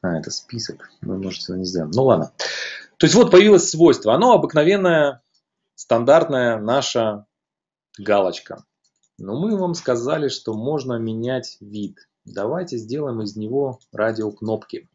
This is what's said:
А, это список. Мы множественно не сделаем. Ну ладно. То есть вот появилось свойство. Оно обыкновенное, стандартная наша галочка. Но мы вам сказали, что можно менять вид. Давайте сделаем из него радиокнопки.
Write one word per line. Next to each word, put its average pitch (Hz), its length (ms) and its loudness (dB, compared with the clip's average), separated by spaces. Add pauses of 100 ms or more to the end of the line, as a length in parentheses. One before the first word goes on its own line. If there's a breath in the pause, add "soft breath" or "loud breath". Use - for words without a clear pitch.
А, 85 160 -4
это - 120 -10
список. - 600 -12 (100)
Мы 95 160 -8
множественно 92 400 -8
не 92 80 -6
сделаем. 87 300 -6
Ну 131 100 2
ладно. 95 280 2 (640 loud breath)
То 165 80 4
есть 151 80 4
вот 226 160 6
появилось 190 400 8
свойство. 151 440 4
Оно 233 200 4
обыкновенное, 160 880 2 (520)
стандартная 127 840 2
наша 110 680 -2 (760)
галочка. 98 640 -2 (540)
Но 104 220 -10
мы 214 160 -2
вам 180 180 -4
сказали, 139 540 -4
что - 260 -8
можно 127 440 -6
менять 113 640 -6
вид. 104 480 -12 (180)
Давайте 131 500 -8
сделаем 117 460 -8
из 104 140 -10
него 123 420 -6 (140)
радиокнопки. 110 1040 -6